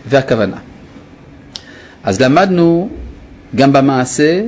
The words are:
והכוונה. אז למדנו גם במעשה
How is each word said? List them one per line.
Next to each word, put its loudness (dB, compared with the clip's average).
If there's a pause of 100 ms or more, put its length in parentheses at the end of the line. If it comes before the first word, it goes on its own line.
והכוונה. -2 (1500)
אז -2
למדנו 2 (680)
גם 2
במעשה 0